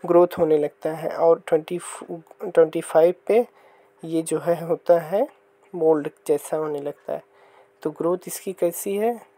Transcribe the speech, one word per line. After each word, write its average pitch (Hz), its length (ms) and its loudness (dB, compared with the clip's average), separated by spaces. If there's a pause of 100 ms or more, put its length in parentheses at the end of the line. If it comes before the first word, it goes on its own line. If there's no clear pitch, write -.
growth 175 220 6 (120)
होने 156 180 4
लगता 151 360 -4
है 160 160 -6
और 165 380 2
ट्वेंटी, 165 320 -2 (640)
ट्वेंटी 165 380 2
फ़ाइव 170 320 4 (140)
पे 220 200 2 (560)
ये 165 180 -4
जो 160 180 -4
है 165 260 -2
होता 170 340 2
है 185 280 -2 (480)
mold 160 340 2 (180)
जैसा 151 300 -2
होने 151 240 -6
लगता - 320 -10
है। 160 100 -10 (580)
तो 160 100 -6
growth 165 260 -2 (100)
इसकी 190 260 -10
कैसी 180 420 -4
है? 220 260 -2 (160)